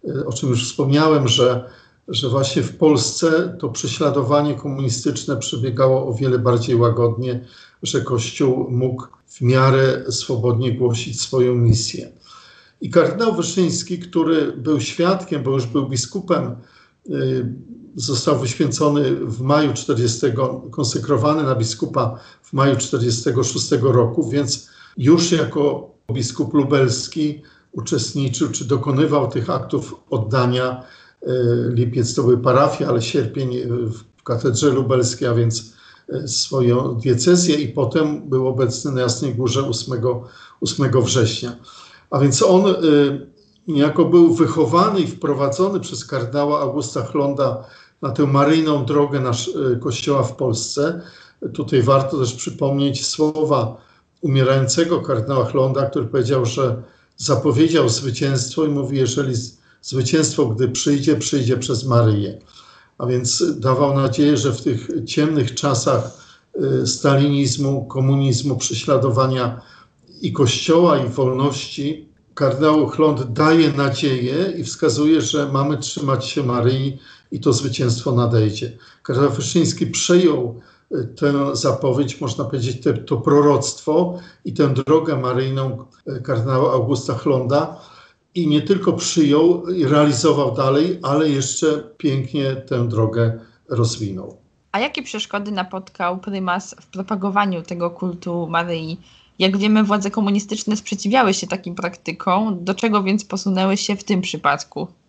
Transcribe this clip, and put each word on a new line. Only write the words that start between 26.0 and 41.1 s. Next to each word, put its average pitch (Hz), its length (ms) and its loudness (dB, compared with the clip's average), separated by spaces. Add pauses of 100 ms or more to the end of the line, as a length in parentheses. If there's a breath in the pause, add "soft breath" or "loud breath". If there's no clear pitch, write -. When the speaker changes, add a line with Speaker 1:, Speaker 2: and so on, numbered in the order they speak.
Speaker 1:
biskup 131 400 -4
lubelski 143 880 0 (300 soft breath)
uczestniczył 135 800 -2
czy - 160 -6
dokonywał 139 640 0
tych 117 220 -4
aktów - 460 -4 (140)
oddania. 127 720 0 (400 loud breath)
Y, 120 500 0
lipiec 117 420 0
to 139 80 0
były 120 140 6
parafie, 131 500 2
ale 120 140 2
sierpień, 127 540 -2
y, 127 120 -4
w 117 560 -6
katedrze 123 460 0
lubelskiej, 127 580 0
a 120 60 2
więc, 117 400 0 (360 loud breath)
y, 151 180 -6
swoją 127 680 0
diecezję 151 600 4
i 147 120 -2
potem 151 600 -2
był 131 180 0
obecny 127 440 -2
na 127 100 -2
Jasnej 123 340 -2
Górze 127 280 0
ósmego, 120 600 -4 (360 loud breath)
ósmego 131 420 2
września. 120 540 0 (540 loud breath)